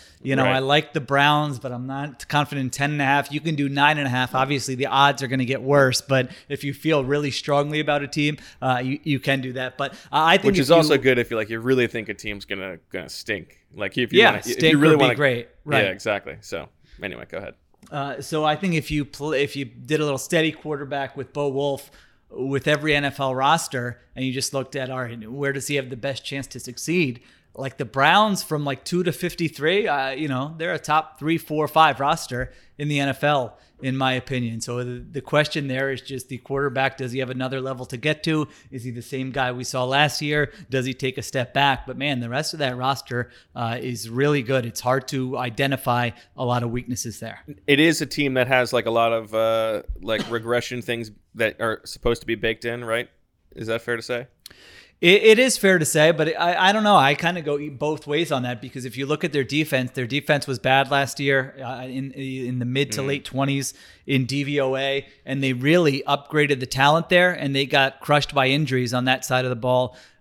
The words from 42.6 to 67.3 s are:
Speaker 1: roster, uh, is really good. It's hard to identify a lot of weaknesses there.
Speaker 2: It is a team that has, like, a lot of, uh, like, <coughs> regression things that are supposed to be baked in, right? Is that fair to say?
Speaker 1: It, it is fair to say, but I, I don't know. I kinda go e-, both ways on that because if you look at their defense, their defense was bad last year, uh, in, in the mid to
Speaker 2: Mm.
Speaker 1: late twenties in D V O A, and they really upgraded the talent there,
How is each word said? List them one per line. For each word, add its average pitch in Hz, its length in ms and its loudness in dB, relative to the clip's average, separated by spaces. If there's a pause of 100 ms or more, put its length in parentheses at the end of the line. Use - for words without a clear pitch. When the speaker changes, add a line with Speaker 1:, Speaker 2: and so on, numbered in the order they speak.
Speaker 1:
roster, 127 540 -4 (240)
uh, 120 260 -4
is 120 280 -8
really 139 340 0
good. 123 220 0
It's - 140 -10
hard 131 300 0
to 131 280 -4
identify 123 720 -2 (260)
a 135 80 -4
lot 123 180 0
of 120 60 -2
weaknesses 120 500 -6
there. 110 200 -14 (280)
Speaker 2:
It 147 120 4
is 160 220 4
a 151 40 -6
team 135 300 -2
that 127 120 2
has, 127 240 2
like, 117 140 0
a 113 60 -2
lot 117 200 4
of, 110 220 -4
uh, 113 480 0 (200)
like, 107 200 -4
<coughs> 104 100 -8
regression 117 520 -2
things 117 280 -6 (240)
that 110 240 -2
are 110 240 -4
supposed - 380 -2
to - 60 -20
be 113 80 -2
baked 113 280 -4
in, 120 220 -6
right? 117 240 -2 (460)
Is 110 120 -10
that 113 140 -2
fair 120 160 -4
to 113 60 -10
say? 123 240 -6 (720)
Speaker 1:
It, 175 220 6
it 220 160 8
is 254 180 4
fair 190 220 4
to 156 60 0
say, 156 260 4
but 156 260 0
I, 180 320 4
I - 40 6
don't 220 100 0
know. 208 140 8
I 143 180 6
kinda 170 260 -2
go 147 160 -2
e-, 151 120 -8
both 147 360 -4
ways 147 280 -2
on 127 100 0
that 123 180 -6
because 127 220 -10
if 120 140 -10
you 139 80 -4
look 151 180 -2
at 165 80 -2
their 139 140 0
defense, 135 460 0
their 127 140 -4
defense 139 400 0
was 131 140 -4
bad 135 320 4
last 139 300 0
year, 135 420 0
uh, 123 220 -10
in, 131 260 -8
in 131 480 -6
the 123 60 -2
mid 135 260 0
to 110 100 -4
Speaker 2:
Mm. 135 60 -2
Speaker 1:
late 143 160 -4
twenties 135 500 -2 (320)
in 131 200 2
D 135 180 -2
V 143 160 -2
O 135 160 2
A, 139 320 -2 (180)
and 135 160 -4
they 131 120 2
really 143 520 4
upgraded 143 540 0
the 127 60 -8
talent 147 420 4
there, 180 240 6